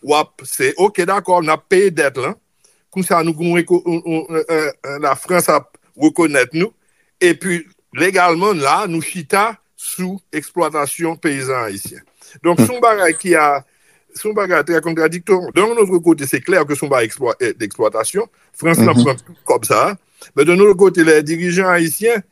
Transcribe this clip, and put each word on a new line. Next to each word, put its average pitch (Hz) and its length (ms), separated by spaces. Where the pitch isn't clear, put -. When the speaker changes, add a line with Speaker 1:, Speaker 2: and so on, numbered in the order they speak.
Speaker 1:
W 143 120
ap, - 300
se, 135 340
ok, 196 260
dakò, 185 360
n 156 100
ap 151 180
peye 196 220
dèt 143 280
la. 147 120
Kounsa, 180 300
nou, 165 120
gon 170 220
reko-, 175 280
on, 170 200
on, 160 240
euh, 160 200
euh, 156 220
euh, 143 180
la 139 160
Frans 180 320
ap 147 220
rekonèt 143 560
nou. 180 160
E 175 160
pi, 175 220
legalman, 180 640
la, 147 300
nou 165 120
chita 196 500
sou 185 440
eksplwatasyon 156 880
peyizan 131 460
ayisyen. - 340
Donk, 170 160
Speaker 2:
Hmm. 226 60
Speaker 1:
se 254 80
yon 247 100
bagay 196 360
ki 175 200
a, 143 240
se - 120
yon 214 80
bagay 185 320
trè 165 160
kontradikto. 165 560
Don 214 200
nòtre 185 280
kote, 151 240
se - 160
klèr 180 240
ke 143 80
se 135 100
yon 143 60
bagay 123 160
eksplo-, 117 340
euh, 113 140
d'eksploatasyon. 110 720
Frans, 160 280
la 160 100
Speaker 2:
Mhm. 120 100
Speaker 1:
pran 135 120
tout - 320
kòb 117 180
sa. 135 320
Men 143 100
de 175 100
nòtre 196 220
kote, 180 260
les 156 200
dirijan 175 480
ayisyen 185 600